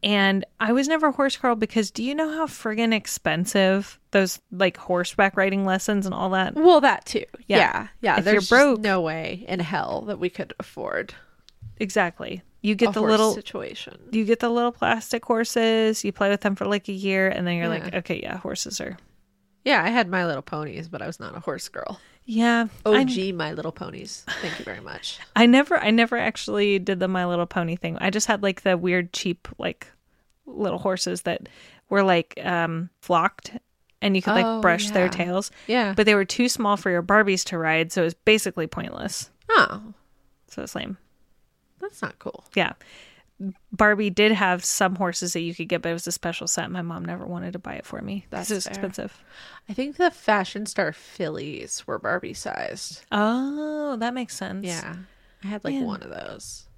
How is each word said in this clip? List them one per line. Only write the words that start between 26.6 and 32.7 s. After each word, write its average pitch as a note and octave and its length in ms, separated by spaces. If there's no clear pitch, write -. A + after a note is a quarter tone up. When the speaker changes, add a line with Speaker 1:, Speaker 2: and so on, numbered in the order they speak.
Speaker 1:
did F#3 220
the F#3 80
My F#3 180
Little F3 200
Pony E3+ 300
thing. E3 220
I - 120
just G#3 180
had, G3+ 140
like, G3 200
the F#3 160
weird, F3+ 340
cheap, - 360
like, - 300
little G3 320
horses F3+ 440
that - 260
were, G3 140
like, F3 400
um, E3+ 440